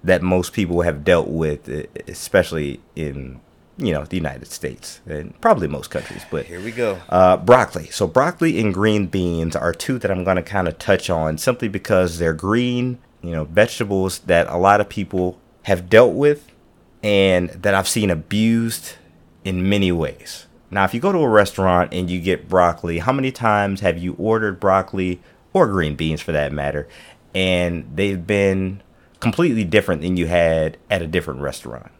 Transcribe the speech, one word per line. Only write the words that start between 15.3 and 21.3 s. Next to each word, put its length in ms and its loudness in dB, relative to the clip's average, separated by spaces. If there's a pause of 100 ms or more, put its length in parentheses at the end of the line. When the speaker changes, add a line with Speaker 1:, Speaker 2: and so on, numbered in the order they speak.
Speaker 1:
have 260 0
dealt 240 8
with 360 0 (520)
and 480 4
that 240 0
I've 140 2
seen 200 0
abused 840 0 (500)
in 240 -2
many 220 2
ways. 560 -6 (240)
Now, 140 2
if 100 0
you 60 -4
go 120 0
to 80 0
a 80 2
restaurant 640 4